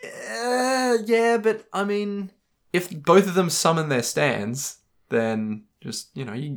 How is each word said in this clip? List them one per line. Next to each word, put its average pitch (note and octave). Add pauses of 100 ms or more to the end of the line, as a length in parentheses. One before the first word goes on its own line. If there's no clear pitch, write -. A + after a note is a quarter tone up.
Yeah, B3 (100)
yeah, A#3
but, A3
I G3
mean, G3+ (400)
if F3 (140)
both G3
of F3+
them F3+
summon E3
their B2+
stands, B2 (320)
then A2 (160)
just, -
you C#3
know, A2+
you C#3